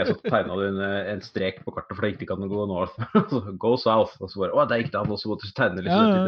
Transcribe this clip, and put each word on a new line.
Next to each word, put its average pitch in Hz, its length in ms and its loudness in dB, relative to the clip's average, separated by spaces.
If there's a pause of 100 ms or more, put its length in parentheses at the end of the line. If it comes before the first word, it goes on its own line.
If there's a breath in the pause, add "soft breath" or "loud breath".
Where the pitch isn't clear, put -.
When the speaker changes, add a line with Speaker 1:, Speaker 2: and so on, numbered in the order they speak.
Speaker 1:
så 254 160 2
tegnet 98 360 0
du 98 80 0
en, 98 160 -2
eh, 98 320 -4
en 95 80 -6
strek - 420 -4
på - 100 -8
kartet, - 220 -10
for 92 60 -6
det 104 120 0
gikk - 100 -12
ikke 98 140 -6
an 98 80 -6
å 98 40 -6
gå 104 180 -2
north. 92 300 -4
<laughs> - 320 2
Så 101 280 -4
«Go 117 180 4
south». 113 460 2
Og 95 80 -8
så - 120 -12
bare, 90 120 0
«Å, 143 160 4
der 117 120 2
gikk - 120 -4
det 101 80 0
an». 104 100 -2
Og 101 100 -2
så 107 80 -6
måtte 104 200 -6
du - 40 -16
tegne 95 280 0
liksom 185 200 2
Speaker 2:
Ja, 226 40 6
Speaker 1:
et 208 80 4
Speaker 2:
ja, 185 40 4
ja. 185 100 2